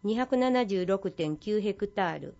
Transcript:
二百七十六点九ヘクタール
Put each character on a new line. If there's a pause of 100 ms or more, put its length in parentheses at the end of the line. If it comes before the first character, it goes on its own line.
二
百
七
十
六
点
九
ヘ
ク
タ
ー
ル